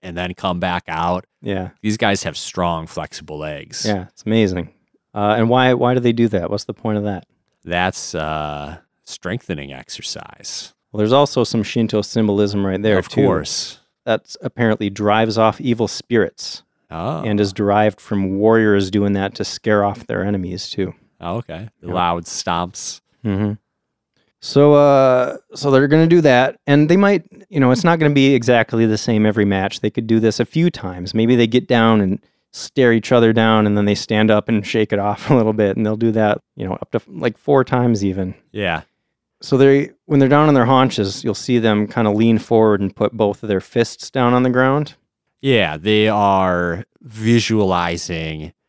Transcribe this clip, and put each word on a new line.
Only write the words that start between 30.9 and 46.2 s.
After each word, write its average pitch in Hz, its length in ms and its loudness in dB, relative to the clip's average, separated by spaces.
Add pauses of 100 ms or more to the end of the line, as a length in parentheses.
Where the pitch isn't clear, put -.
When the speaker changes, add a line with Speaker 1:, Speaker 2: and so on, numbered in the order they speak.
Speaker 2:
Maybe 117 220 2
they 117 120 2
get 110 200 0
down 113 340 4
and 98 180 -2 (320)
stare - 420 0
each 110 180 0
other 117 220 4
down, 110 320 4
and 101 120 0
then 104 80 0
they 104 100 2
stand 110 340 0
up 104 200 2
and 104 180 -2
shake 110 260 -2
it 101 60 -2
off 104 300 -6
<laughs> - 20 4
a - 20 4
little 110 200 2
bit, 104 240 0
and 110 80 -2
they'll 107 100 -2
do 113 160 0
that, 107 280 0 (180)
you 104 100 -8
know, 92 60 -4
up - 180 -12
to, 113 160 -4
like, 156 300 -6
four 139 260 2
times 123 420 0
even. 95 300 -4 (160)
Speaker 1:
Yeah. 87 300 -4 (600)
Speaker 2:
So - 160 -2
they, 139 340 4 (140)
when 147 140 2
they're 135 100 4
down 147 200 4
on 147 40 4
their 127 120 4
haunches, 123 580 0
you'll 117 100 -4
see 123 240 -2
them 107 300 2
kinda 110 240 0
lean 113 260 2
forward 110 440 2
and 98 140 -6
put - 180 -2
both 101 300 -2
of 107 60 -10
their 95 120 0
fists - 500 -4
down 123 220 2
on 123 100 2
the 127 60 2
ground. 131 460 0 (460)
Speaker 1:
Yeah, 107 360 0
they 107 300 2
are 95 800 0 (680)